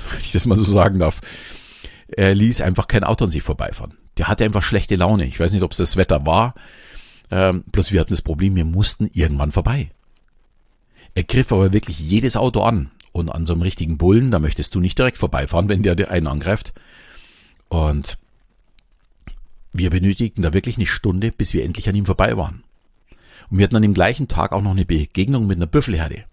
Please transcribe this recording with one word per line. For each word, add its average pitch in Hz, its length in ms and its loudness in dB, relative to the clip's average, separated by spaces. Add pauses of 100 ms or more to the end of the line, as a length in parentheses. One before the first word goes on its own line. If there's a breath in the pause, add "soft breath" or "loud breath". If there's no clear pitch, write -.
<laughs> - 100 -12
wenn - 100 -8
ich - 120 -8
das - 140 2
mal 190 120 4
so 214 60 4
sagen 104 340 4
darf. 80 220 0 (880 loud breath)
Er 98 260 2
ließ 113 280 2
einfach - 260 0
kein 101 160 2
Auto - 200 0
an 90 60 0
sich 78 120 -4
vorbeifahren. - 540 -6 (200)
Der 80 120 -2
hatte 107 160 0
einfach 104 180 0
schlechte 101 340 0
Laune. 90 300 2
Ich 62 120 -8
weiß 85 140 0
nicht, 98 100 0
ob's 90 140 -4
das 87 200 0
Wetter 78 300 2
war. 107 280 2 (760 loud breath)
Ähm, 92 400 0
bloß 98 220 0
wir 92 80 4
hatten 78 120 0
das 85 100 0
Problem, 92 340 0
wir 85 80 2
mussten 92 480 0
irgendwann 73 400 0
vorbei. - 380 -2 (1200 soft breath)
Er 92 100 -2
griff - 280 2
aber 95 200 4
wirklich 101 260 -2
jedes 101 380 0
Auto 110 260 0
an. 95 280 0 (220)
Und 82 180 -4
an 82 160 -6
so 85 80 0
einem 82 80 0
richtigen 82 360 -2
Bullen, 107 320 4
da 98 80 2
möchtest - 360 -2
du 92 60 0
nicht 87 160 0
direkt 127 220 0
vorbeifahren, 82 500 -2
wenn 101 140 0
der 90 140 2
dir 95 140 -2
einen 85 180 0
angreift. 73 440 -4 (960 loud breath)
Und 76 500 -2 (1500)
wir 90 180 -2
benötigten 95 520 0
da 82 100 0
wirklich 113 240 -2
eine 127 100 -2
Stunde, 107 460 -2
bis - 200 -2
wir - 120 -2
endlich - 240 -6
an 101 80 0
ihm 101 100 0
vorbei 104 300 0
waren. 80 260 -6 (880 soft breath)
Und 92 80 2
wir 101 60 6
hatten 107 120 2
an 110 60 6
dem 104 120 4
gleichen 110 340 0
Tag - 240 0
auch 98 100 -2
noch 101 80 0
eine 92 140 0
Begegnung 98 600 0
mit 98 100 0
einer 85 100 -2
Büffelherde, 87 680 -2